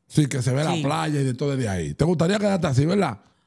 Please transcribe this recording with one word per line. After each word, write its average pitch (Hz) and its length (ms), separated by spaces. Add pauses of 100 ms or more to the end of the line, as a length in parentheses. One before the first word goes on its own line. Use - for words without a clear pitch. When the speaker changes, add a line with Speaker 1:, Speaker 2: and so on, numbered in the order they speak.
Speaker 1:
Sí, 151 220
que 131 160
se 127 100
ve 143 100
la 147 120
Speaker 2:
Sí. 151 80
Speaker 1:
playa 151 380
y - 20
de 131 100
todo 139 220
desde 127 140
ahí. 82 260
¿Te 139 100
gustaría 175 320
quedarte 196 300
así, 139 180
verdad? 170 340 (280)